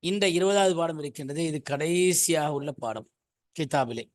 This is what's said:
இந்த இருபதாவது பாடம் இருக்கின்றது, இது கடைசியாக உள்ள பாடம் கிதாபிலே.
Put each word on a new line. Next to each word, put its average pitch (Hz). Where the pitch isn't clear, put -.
இந்த 202
இருபதாவது 190
பாடம் 165
இருக்கின்றது, 143
இது 151
கடைசியாக 156
உள்ள 143
பாடம் 110
கிதாபிலே. 123